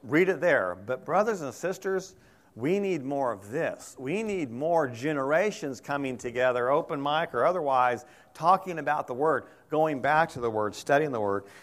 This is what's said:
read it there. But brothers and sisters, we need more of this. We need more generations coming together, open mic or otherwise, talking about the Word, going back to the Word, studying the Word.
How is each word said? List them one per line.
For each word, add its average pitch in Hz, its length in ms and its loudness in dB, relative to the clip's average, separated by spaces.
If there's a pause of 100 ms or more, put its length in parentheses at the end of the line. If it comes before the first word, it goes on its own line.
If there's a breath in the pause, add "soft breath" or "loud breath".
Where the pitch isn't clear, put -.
read 151 240 4
it 165 140 0
there. 107 440 4
But 127 200 -6
brothers 196 360 0
and 135 120 -6
sisters, 185 600 -4 (400 soft breath)
we 156 240 0
need 185 240 -2
more 135 280 -2
of 101 200 -10
this. 135 480 -6
We 156 240 -4
need 185 260 -4
more 151 380 0
generations 143 960 -2
coming 139 360 -4
together, 123 520 0
open 151 320 0
mic 151 320 -2
or 123 120 2
otherwise, 131 600 2 (280 loud breath)
talking 180 460 2
about 147 280 -2
the 127 60 -8
Word, 143 320 0 (240 loud breath)
going 151 300 0
back 151 300 2
to 135 100 -10
the 117 100 0
Word, 107 240 0
studying 147 380 2
the 113 100 -2
Word. 98 240 0 (180 loud breath)